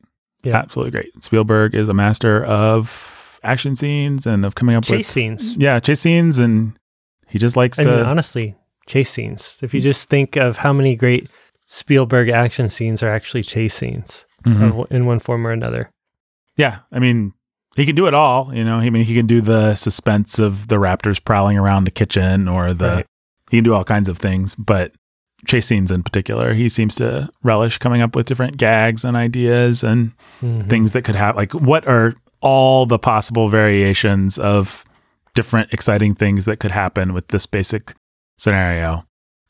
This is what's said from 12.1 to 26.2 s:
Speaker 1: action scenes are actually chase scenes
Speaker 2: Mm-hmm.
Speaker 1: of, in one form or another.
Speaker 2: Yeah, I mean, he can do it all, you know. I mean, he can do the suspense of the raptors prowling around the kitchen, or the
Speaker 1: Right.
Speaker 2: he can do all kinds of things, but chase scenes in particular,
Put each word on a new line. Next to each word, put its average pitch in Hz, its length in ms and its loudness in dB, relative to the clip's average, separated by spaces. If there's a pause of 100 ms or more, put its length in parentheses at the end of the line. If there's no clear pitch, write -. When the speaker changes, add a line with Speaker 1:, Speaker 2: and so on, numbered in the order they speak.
Speaker 1:
action 117 400 0
scenes 113 320 -4
are 113 80 0
actually 107 340 -4
chase 113 300 -4
scenes - 520 -10 (200)
Speaker 2:
Mm-hmm. 110 360 4
Speaker 1:
of, - 100 -10
in 123 160 0
one 117 120 0
form 117 280 -4
or 117 40 -4
another. 117 380 -6 (680)
Speaker 2:
Yeah, 123 240 0 (120)
I 127 80 -4
mean, 117 340 0 (420)
he 147 100 2
can 147 100 0
do 180 120 2
it 147 60 2
all, 135 400 2
you 117 100 -4
know. 113 140 0
I 117 140 0
mean, 113 140 2
he 113 100 0
can 117 120 4
do 117 140 4
the 107 340 2
suspense 104 640 -2
of 104 280 -2
the 113 100 0
raptors 95 460 -2
prowling 101 340 2
around 98 280 2
the 92 60 -2
kitchen, 95 560 0
or 90 280 0
the 87 140 -2
Speaker 1:
Right. 87 160 -2 (440)
Speaker 2:
he 117 80 2
can 117 60 4
do 113 100 4
all 95 100 0
kinds 101 260 0
of 85 100 -4
things, 95 360 -2
but 98 360 -2 (560)
chase 123 180 0
scenes 98 240 0
in 90 140 -2
particular, 110 500 -2